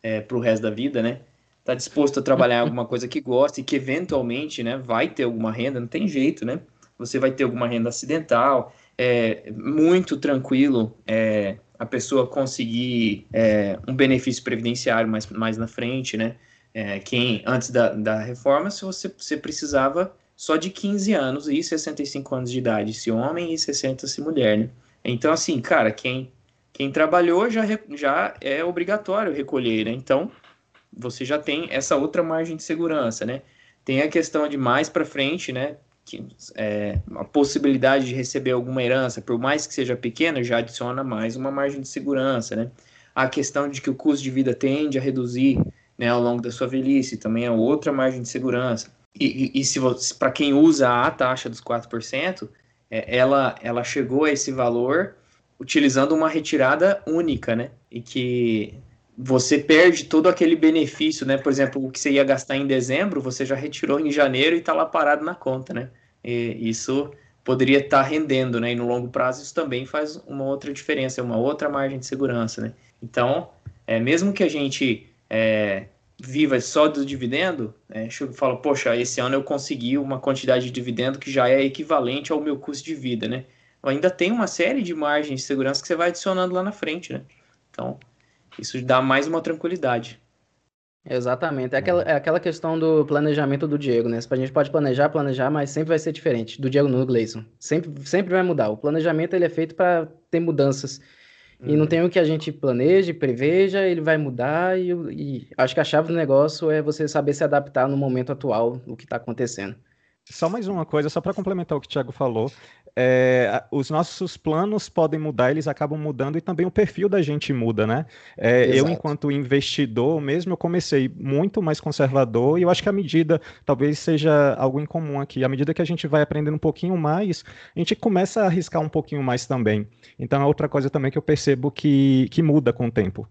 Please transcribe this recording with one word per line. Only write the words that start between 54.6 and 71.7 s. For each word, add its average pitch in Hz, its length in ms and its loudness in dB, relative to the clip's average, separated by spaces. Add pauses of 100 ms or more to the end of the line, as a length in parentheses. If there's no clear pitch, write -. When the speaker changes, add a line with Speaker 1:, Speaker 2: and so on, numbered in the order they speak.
Speaker 1:
utilizando 139 560 2
uma 156 140 4
retirada 160 800 2
única, 156 500 0
né? 123 140 -4 (200)
E 117 100 -10
que 120 760 -2 (440)
você 131 400 2
perde 160 460 6
todo 160 240 4
aquele 170 260 4
benefício, 156 720 2
né? 135 100 2
Por 135 140 0
exemplo, 135 340 0
o 127 60 -6
que - 80 -12
você 143 140 0
ia 139 100 6
gastar 135 340 0
em 139 100 -2
dezembro, 139 540 0
você 131 240 -4
já 131 120 -2
retirou 143 420 -2
em 151 140 0
janeiro 143 420 4
e 170 60 0
tá 170 120 -2
lá 160 140 2
parado 147 380 2
na 175 100 -4
conta, 131 400 -6
né? 123 160 -8 (320)
E 117 460 -4
isso 135 420 -2 (320)
poderia 135 400 4
tá 139 200 4
rendendo, 135 580 0
né? 117 100 -2
E 120 60 -2
no 120 100 -4
longo 123 220 -2
prazo 127 340 -2
isso - 100 -16
também 135 320 -4
faz 151 320 -6 (120)
uma 139 160 -6
outra 139 280 -4
diferença, 135 480 -4
uma 120 160 -4
outra 147 320 0
margem 139 300 -4